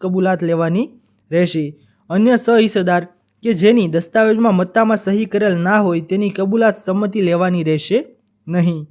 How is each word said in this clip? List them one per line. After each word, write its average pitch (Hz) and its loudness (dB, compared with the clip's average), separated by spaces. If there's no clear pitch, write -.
કબૂલાત 185 -2
લેવાની 170 -2
રહેશે. 165 0
અન્ય 220 2
સહહિસ્સેદાર 202 0
કે 233 0
જેની 202 2
દસ્તાવેજમાં 220 2
મત્તામાં 214 0
સહી 208 -2
કરેલ 202 0
ના 190 0
હોય 175 0
તેની 196 -2
કબૂલાત 208 0
સંમતિ 202 -4
લેવાની 175 0
રહેશે 156 -2
નહીં. 170 0